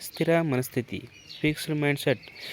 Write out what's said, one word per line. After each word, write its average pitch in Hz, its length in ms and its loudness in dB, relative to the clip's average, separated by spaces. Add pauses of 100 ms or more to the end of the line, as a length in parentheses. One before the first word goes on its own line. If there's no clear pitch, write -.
ಸ್ಥಿರ 165 400 2
ಮನಸ್ಥಿತಿ, 127 680 -2 (320)
ಫಿಕ್ಸ್ಡ್ 151 340 0
ಮೈಂಡ್‌ಸೆಟ್, 143 460 2 (320)